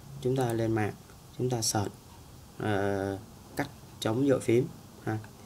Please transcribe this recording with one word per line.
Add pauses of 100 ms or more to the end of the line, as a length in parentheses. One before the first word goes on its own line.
(200)
chúng
ta
lên
mạng, (440)
chúng
ta
search, (680)
ờ, (380)
cách (300)
chống
dội
phím (380)
ha. (280)